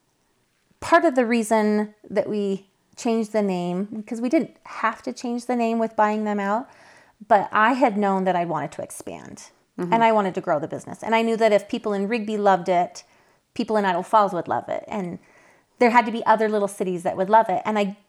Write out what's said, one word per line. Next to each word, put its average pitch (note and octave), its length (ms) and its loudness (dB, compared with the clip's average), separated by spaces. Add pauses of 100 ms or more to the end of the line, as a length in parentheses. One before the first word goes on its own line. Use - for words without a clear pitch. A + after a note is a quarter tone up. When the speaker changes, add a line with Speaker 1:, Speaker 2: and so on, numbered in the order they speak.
(800)
Speaker 1:
part E4+ 260 2
of C#4+ 100 2
the B3+ 100 2
reason G#3+ 680 0 (160)
that G3 200 -2
we G3 380 -4 (280)
changed A3+ 360 -4
the A3 100 0
name, F3+ 440 -2
because A3 360 -10
we B3 80 -2
didn't C#4 260 0 (100)
have - 380 -6
to B3 100 -8
change A#3+ 320 -8
the B3 100 -2
name A3+ 240 0
with A3+ 160 -2
buying G#3+ 300 2
them G#3 140 -2
out, G#3 300 -2 (580)
but G#3 240 4
I A3 220 4
had B3 240 2
known G3 280 0
that F#3 100 2
I F3 100 0
wanted D#3 280 -4
to - 80 -10
expand - 680 -16 (260)
Speaker 2:
Mm-hmm. F3+ 160 -4
Speaker 1:
and A3+ 120 2
I A3+ 80 4
wanted G3 240 0
to F#3+ 60 -4
grow D#3+ 180 0
the D3+ 80 -6
business. - 340 -12
And A3 140 -2
I A3+ 80 2
knew A3+ 140 0
that A3 140 4
if G#3 160 2
people A3+ 260 -4
in G3 140 -2
Rigby G#3+ 300 -4
loved F#3+ 320 2
it, F3 340 0 (520)
people A3 200 -2
in G#3 100 2
Idle F3+ 180 0
Falls G3+ 280 4
would E3+ 160 -4
love - 220 -4
it. - 180 -4
And F#3 300 -8 (600)
there B3 100 6
had A#3 160 4
to A3+ 60 -4
be A3+ 160 -6
other A3 200 4
little G#3 200 0
cities F#3 340 -4
that F3 160 -4
would F#3+ 100 -2
love A3 220 4
it. F3+ 160 -2
And G#3+ 140 0
I G3+ 180 -2 (120)